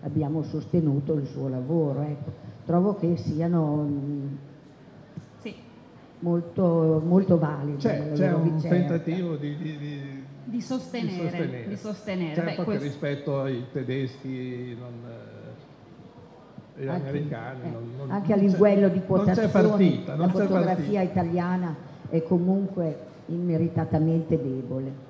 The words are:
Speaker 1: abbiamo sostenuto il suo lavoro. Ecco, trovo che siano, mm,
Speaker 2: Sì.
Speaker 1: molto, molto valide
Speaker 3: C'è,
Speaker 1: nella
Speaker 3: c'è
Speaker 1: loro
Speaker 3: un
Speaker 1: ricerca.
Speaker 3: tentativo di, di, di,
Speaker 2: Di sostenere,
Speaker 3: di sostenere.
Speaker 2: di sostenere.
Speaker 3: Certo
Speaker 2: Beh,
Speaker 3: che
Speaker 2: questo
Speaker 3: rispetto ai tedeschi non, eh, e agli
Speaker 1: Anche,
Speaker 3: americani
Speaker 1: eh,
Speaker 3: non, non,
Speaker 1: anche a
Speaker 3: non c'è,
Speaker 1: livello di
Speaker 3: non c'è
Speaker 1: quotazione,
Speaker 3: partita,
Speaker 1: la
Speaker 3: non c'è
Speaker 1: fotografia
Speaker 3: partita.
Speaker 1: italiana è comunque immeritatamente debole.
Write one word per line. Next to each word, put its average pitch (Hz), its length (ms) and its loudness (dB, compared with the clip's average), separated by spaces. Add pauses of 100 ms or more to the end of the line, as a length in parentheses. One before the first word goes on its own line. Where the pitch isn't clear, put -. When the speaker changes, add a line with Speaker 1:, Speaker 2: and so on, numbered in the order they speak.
Speaker 1:
abbiamo 151 400 -2
sostenuto 151 680 0
il 143 140 0
suo 135 220 -6
lavoro. 139 520 -2
Ecco, 147 300 -6 (340)
trovo 185 300 4
che 170 220 0
siano, 156 680 0
mm, 143 440 -4 (1120)
Speaker 2:
Sì. 214 140 -12 (640)
Speaker 1:
molto, 170 840 4
molto 185 320 6
valide 147 400 -2
Speaker 3:
C'è, 214 220 0
Speaker 1:
nella 151 160 -4
Speaker 3:
c'è 180 160 4
Speaker 1:
loro 165 120 2
Speaker 3:
un 160 120 4
Speaker 1:
ricerca. 165 200 2
Speaker 3:
tentativo 170 600 0
di, 147 220 -6
di, 156 200 -8
di, 139 460 -10 (220)
Speaker 2:
Di 233 160 -4
sostenere, 240 540 -4
Speaker 3:
di 170 140 -2
sostenere. 131 380 -6
Speaker 2:
di 202 100 -6
sostenere. 185 580 -6
Speaker 3:
Certo 170 140 0
Speaker 2:
Beh, 156 80 -6
Speaker 3:
che 180 60 -2
Speaker 2:
questo 156 200 -2
Speaker 3:
rispetto 143 580 -4
ai 131 300 -4
tedeschi 127 1080 -6
non, 123 140 -14 (1800)
eh, 143 40 -8
e - 20 -
agli 135 120 -4
Speaker 1:
Anche, 139 140 -4
Speaker 3:
americani 135 540 -6
Speaker 1:
eh, 120 60 -6
Speaker 3:
non, 117 140 -8 (140)
non, 139 140 -8
Speaker 1:
anche 202 220 0
a - 20 4
Speaker 3:
non 196 100 4
c'è, 196 60 6
Speaker 1:
livello 196 360 6
di 175 60 4
Speaker 3:
non 180 80 0
c'è - 60 -6
Speaker 1:
quotazione, 190 420 4
Speaker 3:
partita, 196 600 6
Speaker 1:
la 143 60 -4
Speaker 3:
non 175 100 4
c'è 185 60 4
Speaker 1:
fotografia 185 420 4
Speaker 3:
partita. 190 260 0
Speaker 1:
italiana 175 720 0 (340)
è 165 140 0
comunque 180 760 0 (300)
immeritatamente 165 1120 2
debole. 131 680 -6